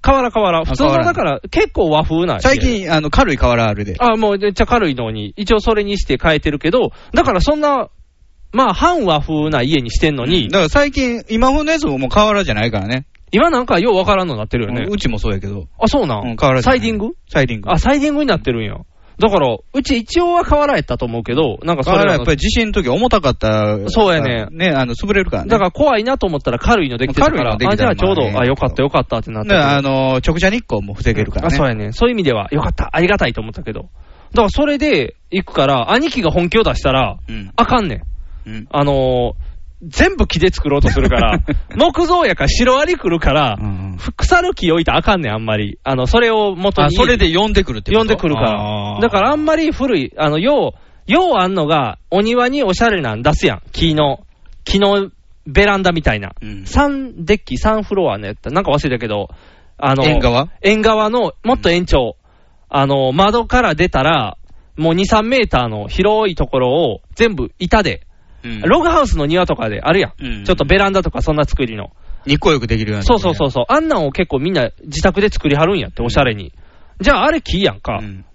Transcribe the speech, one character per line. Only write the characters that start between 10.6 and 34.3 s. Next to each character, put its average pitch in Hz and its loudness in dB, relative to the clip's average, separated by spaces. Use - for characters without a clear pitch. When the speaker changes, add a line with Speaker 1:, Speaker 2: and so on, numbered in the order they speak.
Speaker 2:
ら 151 0
最 285 2
近、 247 -2
今 226 2
風 302 0
の 302 -2
や 320 0
つ 302 -2
も - -2
も 262 -2
う 240 -4
瓦 208 2
じ 156 -4
ゃ 110 0
な 107 0
い 117 -2
か 104 -2
ら 95 -6
ね。 131 -6
Speaker 1:
今 302 4
な 254 0
ん 247 -4
か 214 2
よ 220 2
う 185 2
わ 185 2
か 196 2
ら 185 0
ん 175 -4
の 151 -6
な 107 -6
っ - -12
て 123 -2
る 117 -2
よ 104 -6
ね。 131 -4
Speaker 2:
う 208 -4
ち - -2
も 110 -2
そ - 0
う - -2
や 98 -2
け 95 -8
ど。 98 -10
Speaker 1:
あ、 226 2
そ 269 2
う 180 0
な 107 -4
ん？ 120 -6
Speaker 2:
う - -8
ん、 117 -8
瓦 131 2
じ 117 0
ゃ 262 4
な 254 4
い。 247 0
Speaker 1:
サ 208 -6
イ - 0
デ 226 -2
ィ - -4
ン - -4
グ？ 226 -6
Speaker 2:
サ 151 0
イ - 2
デ 240 -4
ィ - -8
ン - -10
グ。 104 -6
Speaker 1:
あ、 170 2
サ 262 2
イ 294 2
デ 294 0
ィ 302 0
ン 285 -2
グ 302 0
に - -2
な 180 0
っ - -6
て 135 -4
る 117 -2
ん - -6
や。 104 -8
だ 220 4
か 202 2
ら、 123 0
う 269 0
ち 240 0
一 233 0
応 349 2
は 349 2
瓦 294 2
や 170 0
っ 143 -6
た 120 -4
と 127 -6
思 117 -6
う - -10
け 107 -6
ど、 131 -2
な 170 0
ん - -4
か 175 -4
そ 170 -2
れ 190 4
は 202 4
Speaker 2:
瓦 185 2
や - -2
っ - -4
ぱ 160 2
り 143 0
地 214 0
震 226 0
の 202 -4
時 175 0
重 190 0
た 226 2
か 139 0
っ 117 -2
た。 107 -2
Speaker 1:
そ 208 4
う 170 4
や 156 2
ね。 117 -2
Speaker 2:
ね、 170 -2
あ 135 0
の、 120 -6
潰 196 -4
れ 196 2
る 180 -2
か - -4
ら 170 -6
ね。 190 -4
Speaker 1:
だ 220 4
か 202 2
ら 175 0
怖 277 2
い 214 -2
な 262 0
と 214 -2
思 160 -2
っ - -4
た 131 -4
ら 120 -2
軽 240 2
い 185 -2
の 190 -6
で 131 -2
き 139 -4
て - 0
た 285 4
か 320 4
ら、 - -2
Speaker 2:
軽 - 0
い 110 0
の 107 -2
で - 0
き 208 2
た 247 2
ら 233 2
ま - -
あ 180 0
ね。 - -6
Speaker 1:
あ、 185 2
じ - -
ゃ 190 2
あ - 2
ち - 0
ょ 123 0
う 98 -4
ど、 127 0
あ、 127 2
よ 135 0
か 139 -2
っ 120 -2
た - 0
よ 139 0
か 139 0
っ 120 -4
た 117 -4
っ 110 -6
て - -10
な 107 -6
っ - -
て。 208 -4
Speaker 2:
だ 185 4
か - -
ら、 143 2
あ 139 0
の、 131 0
直 165 2
射 190 2
日 220 -2
光 117 -4
も 101 -10
防 117 -2
げ 107 0
る 98 -4
か - -4
ら 165 -2
ね。 160 2
Speaker 1:
あ、 - 2
そ 156 2
う 131 2
や 117 -2
ね。 107 -6
そ - 0
う - 4
い 247 2
う - -2
意 - -2
味 202 -2
で 131 2
は 101 -2
よ 147 0
か 190 -2
っ - -2
た。 - -4
あ 156 -2
り 175 2
が 196 2
た 139 0
い 117 -4
と 117 -6
思 110 -8
っ - -14
た 180 -12
け 113 -8
ど。 - -10
だ - -10